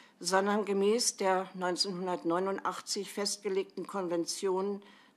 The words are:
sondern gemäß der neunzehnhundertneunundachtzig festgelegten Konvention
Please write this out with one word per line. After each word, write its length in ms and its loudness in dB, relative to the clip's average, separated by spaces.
sondern 460 2
gemäß 520 2
der 360 2
neunzehnhundertneunundachtzig 1600 -2
festgelegten 760 -4
Konvention 960 -2